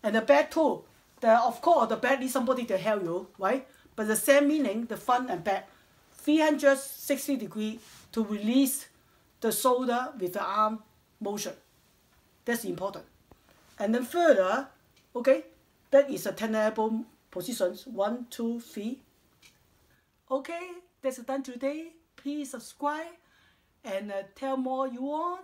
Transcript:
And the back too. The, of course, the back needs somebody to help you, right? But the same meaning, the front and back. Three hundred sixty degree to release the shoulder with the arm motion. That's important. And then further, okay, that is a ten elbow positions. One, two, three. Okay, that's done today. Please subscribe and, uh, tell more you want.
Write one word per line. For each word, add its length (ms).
And 120
the 60
back 300
too. 320
The, 100
of 300
course, 260
the 80
back 240
needs 140
somebody 320
to 120
help 260
you, 240
right? 260
But 120
the 100
same 320
meaning, 360
the 120
front 340
and 100
back. 280
Three 280
hundred 380
sixty 600
degree 420
to 140
release 640
the 120
shoulder 580
with 140
the 100
arm 400
motion. 320
That's 220
important. 400
And 160
then 80
further, 640
okay, 300
that 220
is 140
a 80
ten 200
elbow 520
positions. 560
One, 420
two, 300
three. 400
Okay, 380
that's 180
done 240
today. 500
Please 340
subscribe 560
and, 260
uh, 40
tell 220
more 280
you 160
want. 420